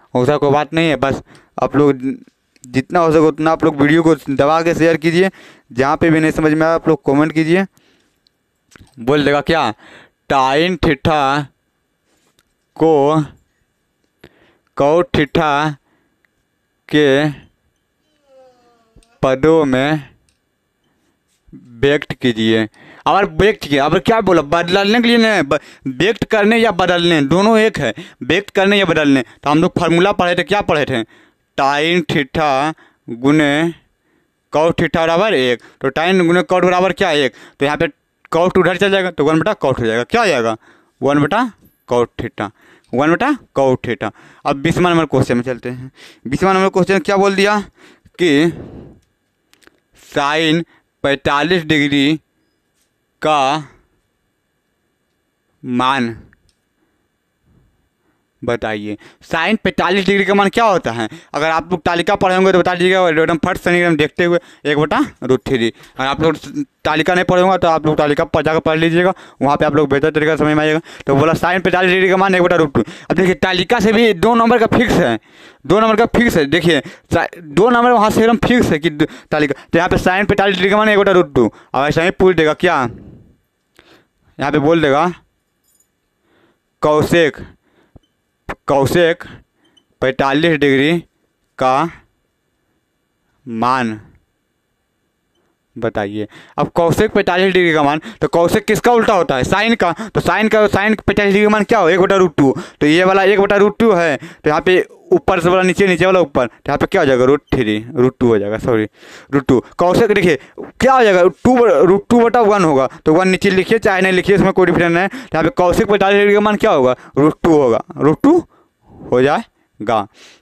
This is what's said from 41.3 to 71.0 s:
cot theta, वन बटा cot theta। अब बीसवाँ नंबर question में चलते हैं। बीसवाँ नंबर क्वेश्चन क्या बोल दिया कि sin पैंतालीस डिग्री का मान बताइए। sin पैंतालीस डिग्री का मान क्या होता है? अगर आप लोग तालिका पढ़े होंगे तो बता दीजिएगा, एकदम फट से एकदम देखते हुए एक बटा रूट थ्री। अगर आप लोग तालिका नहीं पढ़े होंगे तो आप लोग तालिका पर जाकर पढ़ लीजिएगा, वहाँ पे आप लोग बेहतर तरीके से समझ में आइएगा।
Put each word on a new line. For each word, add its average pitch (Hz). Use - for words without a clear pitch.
cot 120
theta, 107
वन 147
बटा 233
cot 131
theta। 110
अब 143
बीसवाँ 170
नंबर 165
question 131
में 120
चलते 123
हैं। 127
बीसवाँ 180
नंबर 190
क्वेश्चन 190
क्या 196
बोल 196
दिया 202
कि 156
sin 156
पैंतालीस 151
डिग्री 147
का 147
मान 127
बताइए। 107
sin 175
पैंतालीस 185
डिग्री 196
का 196
मान 202
क्या 233
होता 170
है? 113
अगर 151
आप 165
लोग 175
तालिका 175
पढ़े 190
होंगे 190
तो 180
बता 180
दीजिएगा, 185
एकदम 160
फट 180
से 175
एकदम 170
देखते 151
हुए 170
एक 147
बटा 156
रूट 127
थ्री। 117
अगर 131
आप 139
लोग 160
तालिका 156
नहीं 180
पढ़े 180
होंगे 185
तो 180
आप 156
लोग 151
तालिका 147
पर 160
जाकर 156
पढ़ 160
लीजिएगा, 170
वहाँ 143
पे 151
आप 147
लोग 151
बेहतर 143
तरीके 151
से 156
समझ 151
में 151
आइएगा। 156